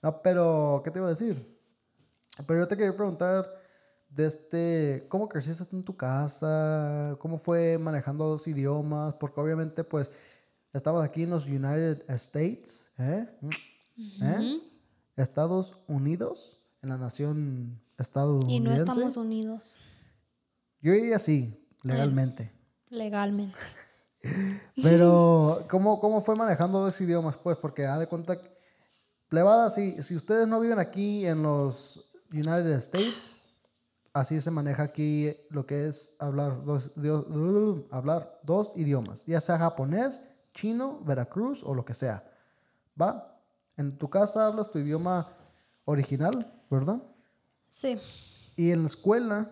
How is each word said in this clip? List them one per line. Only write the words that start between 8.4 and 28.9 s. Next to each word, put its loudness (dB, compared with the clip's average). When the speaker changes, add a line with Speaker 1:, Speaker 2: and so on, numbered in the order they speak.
Speaker 1:
idiomas? -2
Porque -6
obviamente, -2
pues, -2
estamos 0
aquí -4
en -4
los -2
United -2
States, -4
¿eh? -2
¿Eh? 2
Speaker 2:
Ujú. -2
Speaker 1:
Estados -2
Unidos, -4
en -8
la -6
nación -6
estadounidense. 2
Speaker 2:
Y 2
no 4
estamos 2
unidos. -6
Speaker 1:
Yo 4
diría 4
sí, 0
Speaker 2:
Bueno, -2
Speaker 1:
legalmente. 0
Speaker 2:
legalmente. -4
Speaker 1:
<laughs> -4
Pero, 8
¿cómo, 2
cómo 2
fue 0
manejando 2
dos 0
idiomas? 0
Pues, -2
porque -6
haz -2
de -2
cuenta -6
que, -20